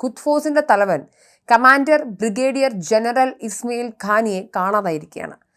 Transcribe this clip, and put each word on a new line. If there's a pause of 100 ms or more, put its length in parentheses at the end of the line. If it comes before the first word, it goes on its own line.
ഖുദ്
ഫോഴ്സിന്റെ
തലവൻ (460)
കമാൻഡർ
ബ്രിഗേഡിയർ
ജനറൽ
ഇസ്മയിൽ (100)
ഖാനിയെ (120)
കാണാതായിരിക്കുകയാണ്. (220)